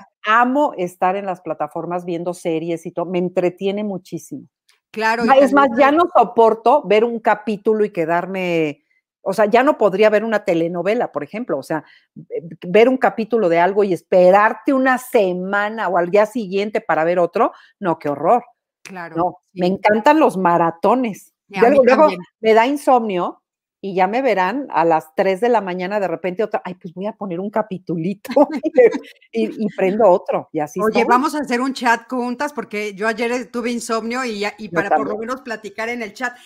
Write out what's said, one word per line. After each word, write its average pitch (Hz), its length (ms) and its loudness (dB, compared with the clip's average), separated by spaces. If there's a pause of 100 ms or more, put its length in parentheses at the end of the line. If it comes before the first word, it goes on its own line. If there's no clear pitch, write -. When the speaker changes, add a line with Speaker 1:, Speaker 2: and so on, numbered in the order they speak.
(260)
Speaker 1:
amo 247 500 2
estar 185 400 -2
en 202 100 -8
las 185 140 -6
plataformas 165 640 -8
viendo 175 300 -6
series 165 520 -6
y 170 60 -12
todo. 170 140 -4
Me 180 120 -4
entretiene 180 640 -2
muchísimo. 175 640 -12 (440)
Speaker 2:
Claro, 220 340 -2
y 233 40 2
Speaker 1:
Ma-, 262 100 6
es 269 140 6
más, 277 160 4
Speaker 2:
también 226 120 -4
Speaker 1:
ya 277 100 6
no 330 140 4 (120)
soporto 233 720 4
ver 214 180 4
un 233 140 -4
capítulo 214 680 -2
y 202 60 -4
quedarme, 175 960 -2 (380)
o 190 100 -4
sea, 208 140 2
ya 233 160 4
no 302 160 2
podría 208 320 4
ver 208 120 2
una 220 220 -2
telenovela, 175 680 -2
por 147 120 -6
ejemplo. 202 340 -8
O 131 40 -10
sea, 156 200 -6 (460)
eh, - 140 -8 (260)
ver 214 220 6
un 262 80 -2
capítulo 214 500 0
de 165 100 2
algo 196 260 2
y 190 100 0
esperarte 202 800 4
una 262 240 2
semana 202 920 -2
o 185 80 -2
al 175 140 0
día 208 160 4
siguiente 208 560 -4
para 156 220 0
ver 175 140 0
otro, 208 340 0 (280)
no, 165 180 -2
qué 151 120 -8
horror. 170 340 0 (380)
Speaker 2:
Claro, 170 340 -14
Speaker 1:
No, 170 220 -4 (140)
Speaker 2:
sí. 180 80 -10
Speaker 1:
me 180 60 0
encantan 214 540 2
los 180 160 2
maratones. 185 960 0 (160)
Speaker 2:
Y 196 80 -12
a 196 60 2
Speaker 1:
Yo 240 80 6
Speaker 2:
mí 294 80 4
Speaker 1:
luego, 254 80 6
luego 262 160 6
Speaker 2:
también. 202 180 2 (200)
Speaker 1:
me 220 140 2
da 226 120 6
insomnio 247 760 0 (400)
y 190 140 -8
ya 185 120 2
me 226 160 -2
verán 214 480 0
a 160 140 0
las 160 300 0
tres 190 260 0
de 240 80 0
la 233 120 2
mañana 185 400 -4
de 185 80 -2
repente 180 340 -4
otra, 208 220 -4
"Ay, 185 100 -10
pues 175 200 -18
voy 190 120 -10
a 220 80 -8
poner 180 260 -10
un 208 100 -8
capitulito", 190 840 -6
<laughs> 294 800 2 (220)
y, 220 340 -4
y - 100 -2
prendo 196 340 2
otro, 180 420 -2
y 156 80 -4
así 151 200 -8
Speaker 2:
Oye, 214 180 -2
Speaker 1:
estoy. 233 100 2
Speaker 2:
vamos 269 260 2
a 302 60 -4
hacer 247 200 -4
un 269 140 -4
chat 233 340 -2
juntas, 247 440 -6
porque 208 420 -10
yo 196 140 -6
ayer, 233 240 -4
eh, 247 140 -6
tuve 240 240 -6
insomnio 233 540 -6
y 214 160 -8
ya, 208 180 -6
y 214 100 -14
Speaker 1:
Yo 170 60 -12
Speaker 2:
para 180 160 -2
por - 180 0
lo 208 60 -6
Speaker 1:
también. 214 60 -10
Speaker 2:
menos 254 220 -8
platicar 220 460 -10
en 240 140 -8
el 202 120 -12
chat. 247 200 -8 (120)